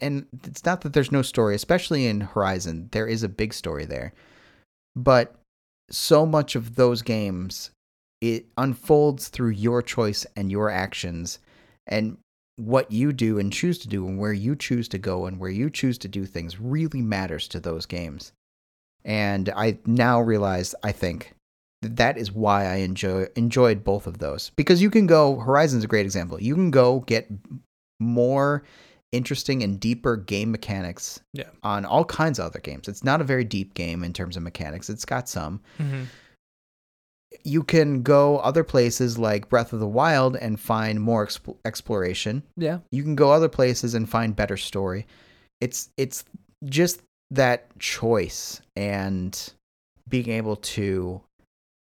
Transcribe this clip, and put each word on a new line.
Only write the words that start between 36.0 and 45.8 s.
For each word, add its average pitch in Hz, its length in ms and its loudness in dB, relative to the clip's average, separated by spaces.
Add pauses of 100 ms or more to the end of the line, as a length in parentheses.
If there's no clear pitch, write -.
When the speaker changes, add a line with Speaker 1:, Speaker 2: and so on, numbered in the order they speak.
Speaker 1:
You 147 200 0
can 147 400 2
go 143 360 6
other 151 240 2
places 120 540 2
like 107 320 0
Breath 117 240 2
of 110 60 -4
the 107 80 -2
Wild 131 500 4
and 110 220 -4
find 110 400 -2
more 107 280 2
exp-, - 380 -12
exploration. 107 760 -4 (140)
Speaker 2:
Yeah. 170 240 -2 (120)
Speaker 1:
You 135 120 -2
can 151 120 -2
go 139 160 6
other 160 180 6
places 123 440 0
and 113 160 -2
find 113 260 0
better 101 220 -2
story. 98 480 -4 (560)
It's, - 360 -6